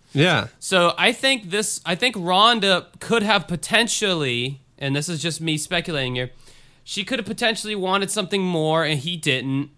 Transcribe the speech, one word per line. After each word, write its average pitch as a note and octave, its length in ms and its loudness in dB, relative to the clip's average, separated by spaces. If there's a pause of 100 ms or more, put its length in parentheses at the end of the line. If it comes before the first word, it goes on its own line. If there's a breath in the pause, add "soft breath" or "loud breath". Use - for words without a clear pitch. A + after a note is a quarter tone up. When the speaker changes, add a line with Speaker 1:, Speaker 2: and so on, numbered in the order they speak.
(120)
Speaker 1:
Yeah. C#3+ 360 2 (100)
Speaker 2:
So F3 400 4
I G3+ 140 4
think B3+ 380 0
this, G3+ 360 -2
I E3+ 80 0
think A#3 220 -2
Rhonda F#3+ 680 4 (160)
could A3+ 220 0
have G3+ 260 2
potentially, D#3 1120 0 (180)
and C#3 160 -2
this D3 140 -2
is D#3+ 140 -4
just D#3+ 180 -4
me D#3+ 160 -2
speculating D#3 600 -2
here, B2 160 -4 (520 soft breath)
she - 180 -8
could B3 160 -4
have G3+ 80 -6
potentially G#3+ 500 -2
wanted F#3+ 340 0
something G3 320 -2
more D#3+ 420 2
and D3+ 160 -2
he F3 160 -8
didn't. C3+ 600 -2